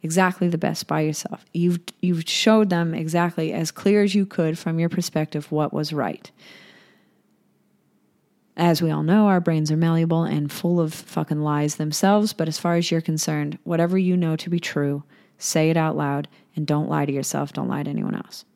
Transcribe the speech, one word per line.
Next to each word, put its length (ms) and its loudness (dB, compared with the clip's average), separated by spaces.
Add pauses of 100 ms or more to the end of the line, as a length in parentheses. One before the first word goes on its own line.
exactly 460 2
the 80 0
best 300 -2
by 160 0
yourself. 500 -4
You've, 260 2 (220)
you've 260 0
showed 440 4
them 240 0
exactly 580 0
as 180 -4
clear 320 2
as 120 2
you 100 4
could 340 -2
from 200 -2
your 100 2
perspective 640 -4
what 220 -2
was 180 -2
right. 380 -4 (2250)
As 240 2
we 100 0
all 120 -2
know, 240 4
our 140 4
brains 300 0
are 60 2
malleable 480 2
and 260 -2
full 300 0
of 140 0
fucking 480 -4
lies 340 0
themselves, 560 2
but 160 -2
as 100 -6
far 180 0
as 140 0
you're 120 0
concerned, 640 -2
whatever 340 0
you 180 2
know 200 0
to 120 -8
be 100 0
true, 460 -2 (320)
say 320 0
it 80 2
out 200 0
loud 300 -2 (300)
and 100 -4
don't 220 0
lie 160 0
to 80 -4
yourself, 400 -4
don't 160 -6
lie 140 -4
to 80 -6
anyone 240 -4
else. 420 -12